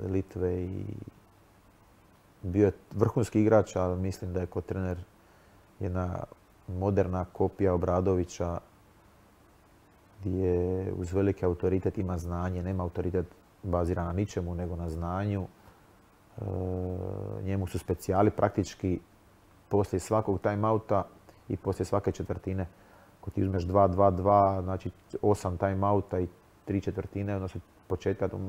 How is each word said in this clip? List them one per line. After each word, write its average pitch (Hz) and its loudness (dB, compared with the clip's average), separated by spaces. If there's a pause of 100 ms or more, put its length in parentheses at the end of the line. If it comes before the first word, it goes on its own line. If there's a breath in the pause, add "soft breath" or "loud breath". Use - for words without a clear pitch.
Litve 90 -2
i 95 -6 (1600)
bio 98 4
je 95 6 (200)
vrhunski 107 2
igrač, 107 6
ali 92 0
mislim 92 -4
da 90 -2
je 90 -2
ko 87 -6
trener 92 -4 (800 soft breath)
jedna 90 -4 (440)
moderna 92 0
kopija 95 2
Obradovića, 90 0 (1600)
gdje 92 0
uz 90 -6
veliki 98 2
autoritet 92 0
ima 92 -2
znanje, 87 -4
nema 92 -2
autoritet 90 -2 (380)
baziran 87 0
na 85 -6
ničemu, 90 -2
nego 87 -4
na 85 -6
znanju. 90 -4 (920 loud breath)
E, 113 -10 (1000)
njemu 95 -2
su 90 -4
specijali 95 0
praktički 95 -2 (720)
poslije 101 2
svakog 104 0
timeouta 104 2 (440 loud breath)
i 95 -4
poslije 92 -2
svake 101 0
četvrtine. 92 -4 (540 loud breath)
Ako - -10
ti 101 0
uzmeš 95 0
dva, 95 6
dva, 95 6
dva, 98 4
znači 92 -4 (300)
osam 101 2
timeouta 98 0
i 90 -2 (380)
tri 98 0
četvrtine, 98 -6
odnosno 95 -6 (260)
početka, 95 -2 (200)